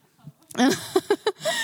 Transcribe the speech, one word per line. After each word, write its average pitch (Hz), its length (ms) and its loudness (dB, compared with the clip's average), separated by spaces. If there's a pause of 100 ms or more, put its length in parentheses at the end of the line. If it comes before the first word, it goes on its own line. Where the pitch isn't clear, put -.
(580)
<laughs> 254 120 6 (920)